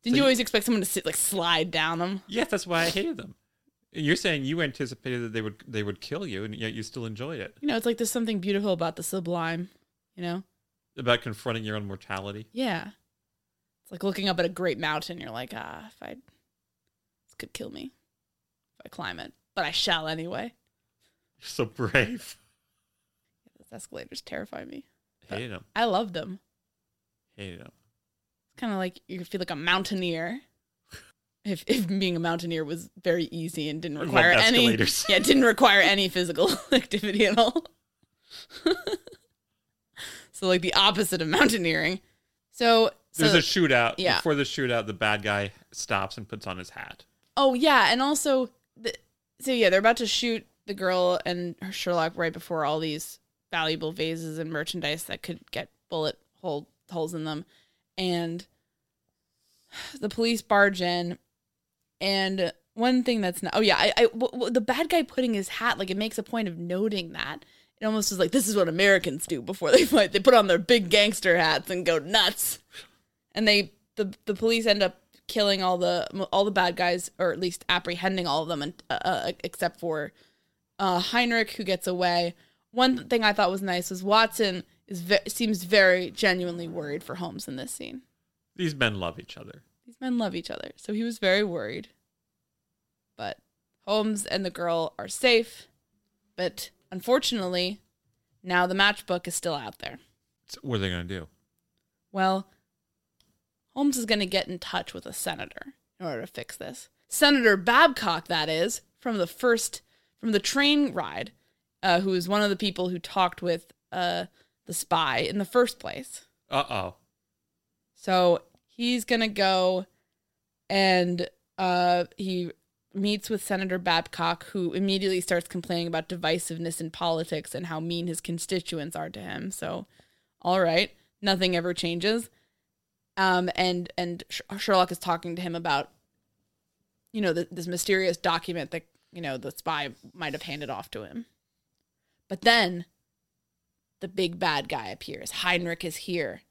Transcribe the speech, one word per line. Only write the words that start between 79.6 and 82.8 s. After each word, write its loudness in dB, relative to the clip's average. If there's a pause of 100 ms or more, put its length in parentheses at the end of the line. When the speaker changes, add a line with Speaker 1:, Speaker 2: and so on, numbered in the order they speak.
Speaker 1:
for, -4 (640)
uh, 2
Heinrich, 0
who -8
gets -2
away. 0 (360)
One 2